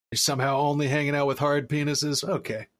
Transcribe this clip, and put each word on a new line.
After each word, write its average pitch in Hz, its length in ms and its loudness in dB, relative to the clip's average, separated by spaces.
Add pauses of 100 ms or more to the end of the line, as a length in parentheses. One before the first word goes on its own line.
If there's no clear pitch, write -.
(120)
You're 120 60 -4
somehow 135 400 0
only 147 300 2
hanging 143 280 0
out 143 100 2
with 135 120 0
hard 143 300 2
penises? 147 540 0
Okay. 131 440 -4 (140)